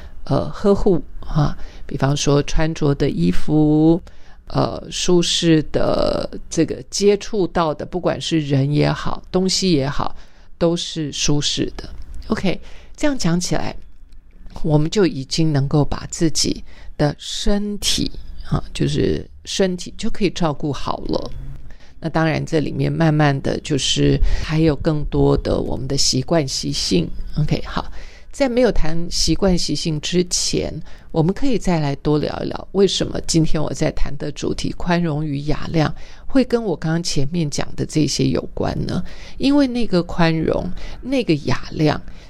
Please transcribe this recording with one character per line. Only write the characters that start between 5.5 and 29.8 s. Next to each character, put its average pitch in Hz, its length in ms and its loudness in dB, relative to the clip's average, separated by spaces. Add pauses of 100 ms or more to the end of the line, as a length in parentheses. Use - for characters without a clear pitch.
的 - 580 2 (220)
这 156 160 2
个 - 240 -8
接 202 260 2
触 202 300 -2
到 165 260 -2
的， - 140 -8
不 185 140 -6
管 156 200 -2
是 160 200 0
人 143 320 0
也 147 180 2
好， - 400 -2
东 185 180 0
西 185 220 0
也 139 180 2
好， - 280 -2 (420)
都 170 180 2
是 156 360 -6
舒 147 280 2
适 - 360 -2
的。 - 120 -10 (380)
OK， 196 340 0 (360)
这 196 100 0
样 262 100 2
讲 175 220 2
起 180 160 -2
来， - 220 -2 (880)
我 156 120 4
们 151 140 2
就 208 160 4
已 131 180 -2
经 160 280 0
能 139 160 2
够 147 160 4
把 - 260 -2
自 - 180 0
己 - 360 0 (340)
的 147 220 2
身 208 580 0
体 - 320 0 (400)
啊， - 100 2 (140)
就 143 140 0
是 104 360 0 (200)
身 190 320 0
体 - 200 -10
就 226 140 0
可 - 140 2
以 185 60 2
照 160 220 0
顾 143 200 -4
好 - 240 -2 (100)
了。 - 240 -2 (720)
那 160 40 -4
当 160 180 0
然 139 180 -2
这 160 140 0
里 143 140 -2
面 143 180 -2
慢 156 240 2
慢 143 280 2
的 - 180 -2
就 151 180 -2
是 143 420 2 (220)
还 156 160 -2
有 160 160 4
更 151 300 0
多 143 320 2
的 - 240 0
我 - 160 -2
们 131 100 -6
的 139 100 -2
习 - 240 0
惯 151 280 0
习 139 240 -4
性。 160 360 0 (300)
OK， 151 260 0
好， - 280 -4 (400)
在 277 160 0
没 240 140 2
有 214 100 4
谈 160 260 6 (100)
习 - 280 2
惯 185 200 4
习 - 160 0
性 151 280 -2